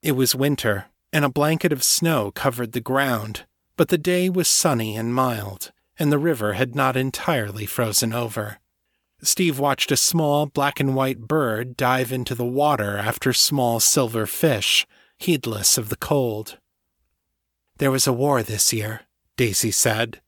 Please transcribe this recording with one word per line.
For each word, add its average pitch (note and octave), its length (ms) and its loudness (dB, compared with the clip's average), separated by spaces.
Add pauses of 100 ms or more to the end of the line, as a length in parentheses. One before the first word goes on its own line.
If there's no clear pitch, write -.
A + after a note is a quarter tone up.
It D#3 120 0
was B2+ 200 2
winter, C3 520 0 (260)
and D3+ 140 2
a C3+ 40 2
blanket D#3 440 2
of C3 100 -4
snow C#3 480 0
covered A#2+ 400 -4
the A#2+ 80 -4
ground, A#2+ 680 -2 (300)
but - 140 2
the C#4 80 2
day F3+ 320 2
was F3+ 180 0
sunny A2+ 480 2
and A#2 180 -4
mild, A2 600 -2 (260)
and D3+ 100 2
the D3 80 4
river B2+ 360 0
had A#2+ 200 -2
not C3 220 0
entirely A#2+ 680 -2
frozen A2+ 480 -2
over. A2 460 -6 (600)
Steve D#3+ 380 0
watched C#3 320 0
a C3+ 60 4
small D3+ 480 2
black C#3 340 -2
and C3+ 160 2
white C3 240 0
bird B2 560 -2
dive B2+ 380 0
into B2+ 200 -4
the A#2+ 120 -4
water B2 520 0
after A2 360 0
small A#2+ 480 2
silver A2+ 440 2
fish, - 600 0 (300)
heedless A#2 600 0
of A2 120 -6
the A2+ 80 -6
cold. A#2 600 -2 (1160)
"There C#3 140 0
was C3+ 160 0
a C3+ 60 2
war C3 280 2
this G#2 300 -2
year," A2 300 -6 (340)
Daisy A2+ 360 0
said. A2+ 560 0